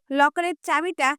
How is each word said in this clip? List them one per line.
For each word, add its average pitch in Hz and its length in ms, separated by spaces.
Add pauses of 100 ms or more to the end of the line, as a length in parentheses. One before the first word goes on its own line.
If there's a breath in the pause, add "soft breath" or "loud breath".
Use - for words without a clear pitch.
(100)
লকারের 294 520
চাবিটা 320 560